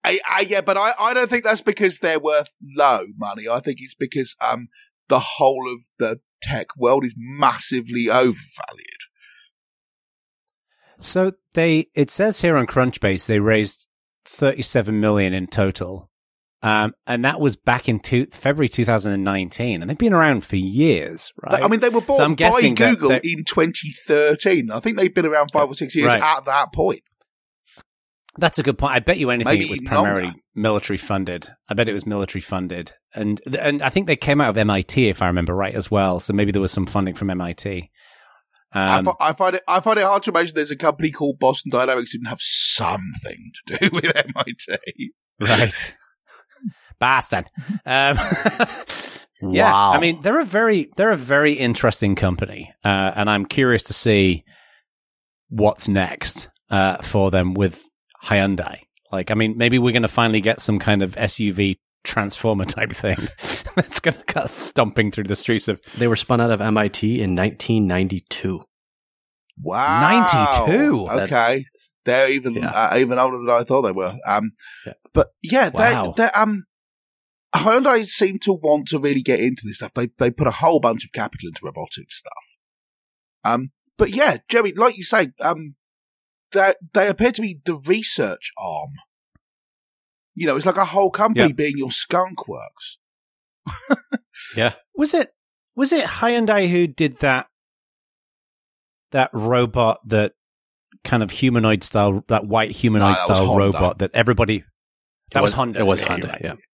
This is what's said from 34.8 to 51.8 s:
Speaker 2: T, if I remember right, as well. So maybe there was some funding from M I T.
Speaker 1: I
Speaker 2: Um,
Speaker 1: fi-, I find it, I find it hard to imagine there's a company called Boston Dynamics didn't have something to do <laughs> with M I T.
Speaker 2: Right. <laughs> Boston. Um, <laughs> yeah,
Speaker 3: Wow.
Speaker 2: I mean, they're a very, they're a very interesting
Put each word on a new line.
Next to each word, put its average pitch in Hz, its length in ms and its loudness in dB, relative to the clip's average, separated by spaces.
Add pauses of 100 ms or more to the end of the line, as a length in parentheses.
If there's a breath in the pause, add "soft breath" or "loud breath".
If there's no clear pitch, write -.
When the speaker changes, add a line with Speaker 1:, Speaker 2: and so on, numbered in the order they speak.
Speaker 2:
T, 120 280 0
if - 120 -2
I 92 60 2
remember 87 280 0
right, 98 200 -4
as 101 160 -6
well. 95 280 2
So - 140 -4
maybe 101 180 2
there 98 100 0
was 95 100 0
some 95 160 -2
funding 95 280 -2
from 98 140 -6
M 90 120 -6
I 87 120 -8
T. 90 380 -10 (840 soft breath)
Speaker 1:
I 95 240 2
Speaker 2:
Um, - 80 0
Speaker 1:
fi-, - 160 2
I 156 120 2
find 185 220 0
it, 185 140 -4
I 180 120 2
find 220 180 2
it 196 40 2
hard 202 200 2
to 214 80 0
imagine 170 240 2
there's 147 160 -2
a 143 40 -6
company 151 360 0
called 143 280 -4
Boston 131 320 0
Dynamics 127 400 0
didn't 117 160 -10
have 113 140 -10
something - 1120 -4 (160)
to - 100 -8
do 196 120 2
<laughs> - 40 -2
with 165 220 -2
M 147 200 -2
I 135 80 -4
T. - 680 -10 (280)
Speaker 2:
Right. 107 600 0
<laughs> - 40 -20 (960 loud breath)
Boston. 123 460 0 (400 loud breath)
Um, 139 320 2
<laughs> - 1200 -6
yeah, 175 300 4
Speaker 3:
Wow. 202 220 6
Speaker 2:
I 147 60 4
mean, 165 220 0
they're 220 200 0
a 277 40 -2
very, 208 520 0
they're 190 140 2
a - 60 2
very 143 360 4
interesting 117 640 2